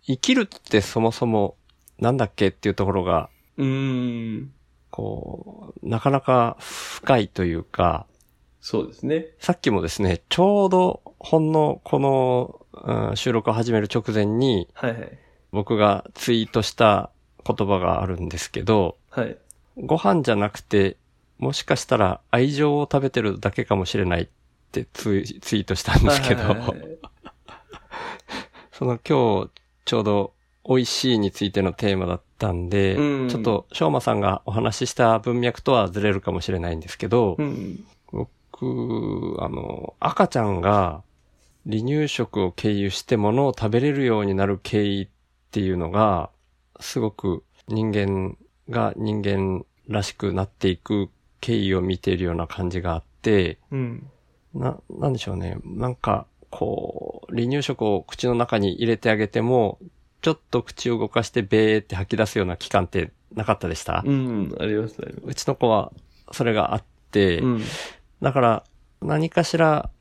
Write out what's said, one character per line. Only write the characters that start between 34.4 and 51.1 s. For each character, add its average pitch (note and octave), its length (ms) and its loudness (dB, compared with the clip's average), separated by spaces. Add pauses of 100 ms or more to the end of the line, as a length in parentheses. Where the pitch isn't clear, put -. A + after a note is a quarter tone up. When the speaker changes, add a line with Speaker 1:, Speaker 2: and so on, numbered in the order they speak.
Speaker 1:
お - 60 -6
話 A2+ 360 -2
し - 0 -
し - 60 -8
た A2+ 260 4
文 A#2+ 200 -2
脈 A#2+ 240 -2
と C#3+ 80 2
は A2 160 4
ず F#2+ 140 -4
れ G#2 100 2
る G2 80 0
か F#2 140 -4
も F2+ 80 -4
し G2 100 -6
れ F#2 80 -2
な E2+ 140 -4
い - 20 -4
ん D#2+ 60 -8
で E2+ 80 -14
す - 80 -14
け - 100 -6
ど、 G#2 320 4
Speaker 2:
う D3+ 40 0
ん。 B2 420 -8 (260)
Speaker 1:
僕、 A2+ 1300 -6
あ - 80 -4
の、 - 540 -10
赤 - 260 2
ち - 120 -2
ゃ A2+ 40 2
ん G2 160 0
が F2+ 440 2 (600)
離 A2 180 -4
乳 D3 260 0
食 G#2+ 320 -2
を F#2 100 0
経 G#2+ 220 -2
由 G2+ 160 0
し - 120 -6
て - 140 0
物 A2+ 320 2
を B2+ 100 -2
食 A2+ 120 -2
べ A#2 100 4
れ C#3+ 140 0
る C#3 100 -2
よ A2+ 180 2
う G2+ 40 0
に G2 100 0
な G2 100 2
る G2 160 0
経 G#2+ 220 0
緯 G2+ 200 -2
っ - 40 -10 (440)
て G#2+ 100 -2
い F#2+ 100 0
う F2+ 60 0
の E2 120 -4
が、 G2 400 2 (520)
す - 180 -6
ご A2 120 -2
く - 340 -6 (240)
人 A2 240 -2
間 G2 440 -2 (320)
が A2+ 280 -2
人 G#2+ 260 -4
間 F#2+ 420 -2 (220)
ら G#2 160 -2
し - 80 -6
く G2 220 -4
な F#2+ 100 -2
っ G2 60 -4
て - 180 -4
い F#2 80 2
く G2+ 340 -4 (300)